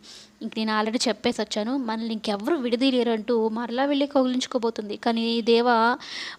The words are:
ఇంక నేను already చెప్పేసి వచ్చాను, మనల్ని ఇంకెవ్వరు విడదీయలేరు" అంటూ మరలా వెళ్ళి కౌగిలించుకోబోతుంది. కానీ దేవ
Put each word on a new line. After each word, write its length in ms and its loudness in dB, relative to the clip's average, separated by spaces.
ఇంక 140 -8
నేను 260 0
already 260 0
చెప్పేసి 340 0
వచ్చాను, 340 -2
మనల్ని 360 -4
ఇంకెవ్వరు 420 -2
విడదీయలేరు" 560 2
అంటూ 380 0
మరలా 360 -2
వెళ్ళి 220 2
కౌగిలించుకోబోతుంది. 920 -2
కానీ 460 0
దేవ 540 4